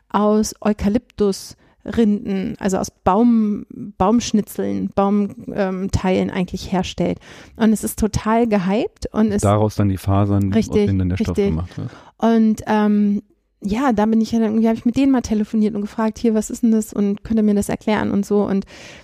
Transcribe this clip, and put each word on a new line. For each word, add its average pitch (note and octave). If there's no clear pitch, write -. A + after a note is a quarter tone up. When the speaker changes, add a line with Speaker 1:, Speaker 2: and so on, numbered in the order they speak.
Speaker 1:
aus G#3
Eukalyptusrinden, G#3
also F#3+
aus -
Baum, G#3+
Baumschnitzeln, G3+
Baum, G3+
ähm, F#3+
Teilen F#3
eigentlich -
herstellt. F3+
Und A3
es G3+
ist -
total A3+
gehypt G3+
und G#3+
es -
Speaker 2:
Daraus G#2+
dann G2+
die F#2
Fasern, G2+
aus G2
Speaker 1:
Richtig, G#3
Speaker 2:
denen F#2+
dann F2+
der F#2
Stoff A3
Speaker 1:
richtig. G2+
Speaker 2:
gemacht E2+
wird. G#2
Speaker 1:
Und, A3
ähm, G#3
ja, A3+
da G#3
bin A3+
ich A3
ja A3+
dann A3
irgendwie, A3+
hab A3+
ich A#3
mit A#3
denen C#4
mal B3+
telefoniert G#3+
und G3+
gefragt, A3
hier, A3+
was G#3+
ist B3
denn A3+
das A3
und G3+
könnt A3
ihr G#3+
mir G#3
das G3+
erklären G#3
und G3+
so G#3
und G3